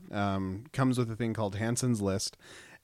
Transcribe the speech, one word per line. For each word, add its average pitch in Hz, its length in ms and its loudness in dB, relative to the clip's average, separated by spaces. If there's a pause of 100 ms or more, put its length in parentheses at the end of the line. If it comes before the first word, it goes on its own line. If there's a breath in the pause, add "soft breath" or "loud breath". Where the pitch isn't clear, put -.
(100)
Um, 98 640 0
comes 131 260 4
with 117 120 2
a 110 60 -4
thing 113 180 0
called 104 220 0
Hansen's 117 460 2
List. 98 340 0 (480 loud breath)